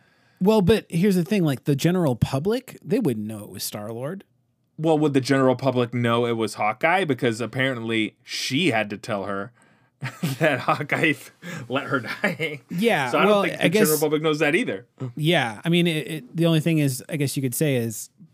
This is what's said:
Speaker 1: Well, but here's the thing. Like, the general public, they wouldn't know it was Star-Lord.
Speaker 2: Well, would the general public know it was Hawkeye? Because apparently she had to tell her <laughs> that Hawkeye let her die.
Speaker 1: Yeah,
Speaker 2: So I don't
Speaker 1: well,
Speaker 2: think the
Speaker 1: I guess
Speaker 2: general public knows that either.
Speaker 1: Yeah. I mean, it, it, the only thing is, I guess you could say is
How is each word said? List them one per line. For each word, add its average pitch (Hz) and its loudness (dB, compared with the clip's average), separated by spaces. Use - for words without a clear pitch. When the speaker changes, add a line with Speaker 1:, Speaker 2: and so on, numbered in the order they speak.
Speaker 1:
Well, 214 4
but 190 4
here's 180 2
the 175 2
thing. 196 0
Like, 139 0
the 143 2
general 165 2
public, 196 -2
they 180 0
wouldn't 110 -2
know 107 -12
it 92 -16
was 98 -10
Star-Lord. 117 -10
Speaker 2:
Well, 156 4
would 151 2
the 131 6
general 131 4
public 123 0
know 120 2
it 117 0
was 110 -2
Hawkeye? 160 0
Because 120 0
apparently 117 -2
she 147 -2
had 107 0
to 107 -6
tell 101 -6
her 98 -6
<laughs> 135 -6
that 143 0
Hawkeye 151 0
let 131 -4
her 127 -2
die. 151 -6
Speaker 1:
Yeah, 175 0
Speaker 2:
So 147 2
I 156 4
don't 202 6
Speaker 1:
well, 202 4
Speaker 2:
think - -4
the 160 0
Speaker 1:
I 180 4
guess 208 4
Speaker 2:
general 151 2
public 151 0
knows 156 0
that 151 2
either. 147 -2
Speaker 1:
Yeah. 147 0
I 165 0
mean, 170 4
it, 156 -2
it, - -10
the 165 2
only 160 4
thing 165 2
is, 135 0
I 175 -6
guess 139 -2
you 139 -2
could 127 -2
say 143 0
is 113 -6